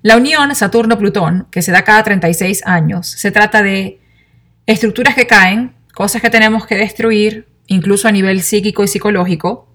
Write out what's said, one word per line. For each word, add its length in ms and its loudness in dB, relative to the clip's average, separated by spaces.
La 140 4
unión 380 0
Saturno-Plutón, 960 0
que 120 -4
se 100 -2
da 100 4
cada 200 4
treinta 260 0
y 60 0
seis 320 -4
años, 420 0
se 220 -4
trata 320 0
de 360 -4
estructuras 480 0
que 120 0
caen, 480 2
cosas 260 -4
que 100 0
tenemos 360 2
que 100 -4
destruir, 720 -2
incluso 400 0
a 60 4
nivel 300 0
psíquico 420 -2
y 40 0
psicológico 880 -4